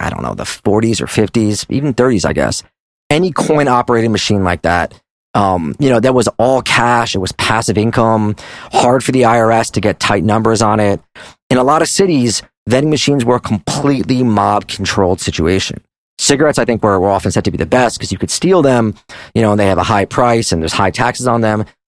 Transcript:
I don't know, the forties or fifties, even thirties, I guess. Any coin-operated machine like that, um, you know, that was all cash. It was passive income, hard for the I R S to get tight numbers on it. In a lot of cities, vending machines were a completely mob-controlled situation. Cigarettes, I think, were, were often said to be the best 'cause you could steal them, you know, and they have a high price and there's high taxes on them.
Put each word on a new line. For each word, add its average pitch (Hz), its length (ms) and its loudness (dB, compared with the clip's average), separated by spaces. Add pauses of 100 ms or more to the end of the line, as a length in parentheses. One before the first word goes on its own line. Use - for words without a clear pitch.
I - 80 -4
don't - 120 -10
know, 57 120 -6
the - 100 -10
forties 110 560 -2
or - 60 -6
fifties, 104 640 -2
even 139 260 -2
thirties, 123 300 2
I 73 80 0
guess. 71 320 -4 (460)
Any 170 200 0
coin-operated 123 800 0
machine 104 340 0
like 87 180 -2
that, 85 300 0 (420)
um, 92 440 0
you 143 100 2
know, 120 120 4
that 127 140 2
was 123 220 2
all 127 240 2
cash. 120 540 0
It - 40 -2
was 92 140 -4
passive - 460 -2
income, 110 580 0 (360)
hard 123 300 2
for - 100 -4
the 127 120 2
I 117 160 4
R 113 120 2
S 113 180 0
to - 100 -2
get 98 200 -2
tight 101 240 0
numbers 107 360 2
on 107 200 2
it. 101 200 0 (480)
In 127 80 2
a 127 80 2
lot 151 160 2
of 160 80 0
cities, 143 540 0 (240)
vending 131 240 2
machines 143 340 0
were 123 120 2
a 120 40 -2
completely 131 840 -2
mob-controlled 101 1000 0
situation. - 640 -2 (360)
Cigarettes, 143 400 2
I 120 80 0
think, 113 160 -2
were, 98 180 2
were 92 100 2
often 98 200 0
said 98 140 -2
to 101 60 0
be 78 60 -6
the 80 100 -2
best 123 320 0
'cause - 140 -8
you 95 60 -8
could - 120 -4
steal 180 300 2
them, 123 340 2 (400)
you - 60 2
know, 110 120 4
and 104 80 2
they 101 60 4
have 95 120 2
a 90 60 0
high 101 200 0
price 117 480 0
and 85 80 -2
there's 80 120 -4
high 95 180 0
taxes 123 360 -4
on 117 140 0
them. 107 240 -2 (240)